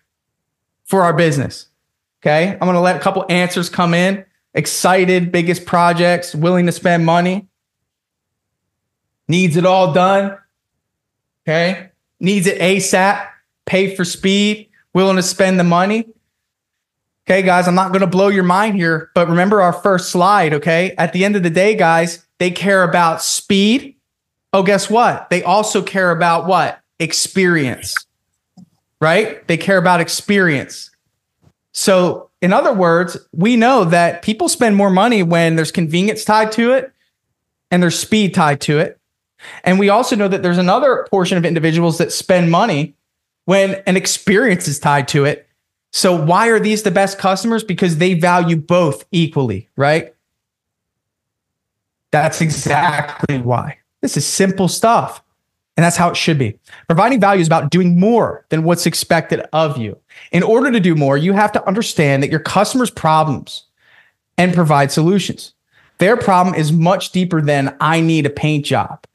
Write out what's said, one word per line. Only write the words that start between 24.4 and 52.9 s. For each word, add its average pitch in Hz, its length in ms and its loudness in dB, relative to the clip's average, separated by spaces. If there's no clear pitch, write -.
Oh, 190 120 2
guess 190 260 0
what? 214 400 0
They 180 140 -2
also 208 380 0
care 185 300 -2
about 165 340 0
what? 170 360 -2
Experience, 160 960 -2
right? 165 480 -2
They 170 80 0
care 190 220 0
about 175 240 2
experience. 170 880 -2
So 180 580 0
in 175 100 2
other 277 220 2
words, 175 420 0
we 220 240 0
know 233 300 2
that 170 380 2
people 262 260 -2
spend 226 260 0
more 196 140 2
money 196 340 2
when 165 320 2
there's 160 160 -2
convenience 190 540 -2
tied 214 280 2
to 233 200 0
it 262 180 -2
and 180 120 2
there's 165 160 0
speed 208 360 -2
tied 147 280 0
to 147 180 0
it. - 200 -6
And 185 160 2
we 202 80 2
also 214 300 2
know 202 100 0
that 190 160 -2
there's 175 140 0
another 208 520 2
portion 190 280 0
of 170 80 0
individuals 165 540 0
that 160 120 -2
spend 175 400 0
money 170 420 0
when 190 280 2
an 185 100 2
experience 190 720 0
is 143 100 -4
tied 143 300 0
to 143 180 0
it. - 220 -4
So 180 240 0
why 175 340 2
are 220 100 2
these 214 240 -2
the 196 80 -2
best 190 260 0
customers? 214 460 -2
Because 175 340 -2
they 185 160 2
value 175 420 2
both 160 560 0
equally, 135 640 -2
right? 147 380 0
That's 151 280 -2
exactly 147 1000 -2